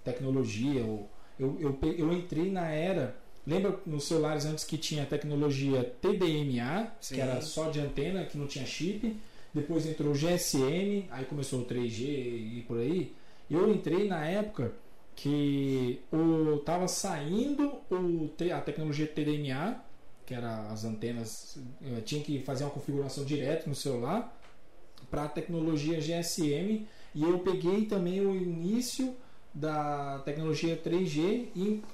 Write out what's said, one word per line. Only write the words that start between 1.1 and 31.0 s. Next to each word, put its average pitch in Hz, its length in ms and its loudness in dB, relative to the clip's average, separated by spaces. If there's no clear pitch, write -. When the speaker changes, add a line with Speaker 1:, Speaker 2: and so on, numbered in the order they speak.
Speaker 1:
eu, 135 220 0
eu 143 120 2
pe-, 156 260 0
eu 165 140 4
entrei 175 380 0
na 175 180 0
era, 156 480 0
lembra 190 400 2
nos 147 180 -2
celulares 151 400 2
antes 156 200 -2
que 160 120 -4
tinha 147 280 -2
a - 20 -2
tecnologia 143 760 2
T 190 120 4
D 180 120 4
M 147 340 2
A, 175 400 -2
Speaker 2:
Sim. - 140 -8
Speaker 1:
que 131 80 -2
era 127 180 2
só 156 300 -2
de 147 100 0
antena, 147 460 -2
que - 100 -6
não 143 100 -2
tinha 131 200 -4
chip, 208 520 -2
depois 156 320 0
entrou 147 260 0
o - 20 4
G 147 140 2
S 175 320 2
M, 190 500 2
aí 131 160 -6
começou 135 340 -2
o 117 40 -2
três 120 280 0
G 110 140 -4
e 120 600 -4
por 117 120 -2
aí. 147 360 0
Eu 185 200 6
entrei 185 380 4
na 160 180 0
época 185 460 0
que 139 880 2
o, 160 500 6
tava 175 280 2
saindo 208 840 0
o 170 440 2
te-, 175 160 2
a 143 120 0
tecnologia 151 440 0
T 151 180 -2
D 151 100 2
M 143 180 0
A, 170 260 0
que - 80 -6
era 113 380 -4
as 107 160 -4
antenas, 113 720 -4
eh, 120 160 -4
tinha 147 220 -2
que 143 220 -2
fazer 131 200 -2
uma 143 60 -2
configuração 139 540 -2
direto 147 440 0
no 139 60 -2
celular, 139 600 0
pra 151 180 -2
tecnologia 160 720 0
G 151 120 0
S 170 380 0
M, 208 380 0
e 147 80 2
eu 175 180 6
peguei 185 440 2
também 190 400 2
o 190 100 4
início 190 800 0
da 147 720 -2
tecnologia 160 520 0
três 170 340 2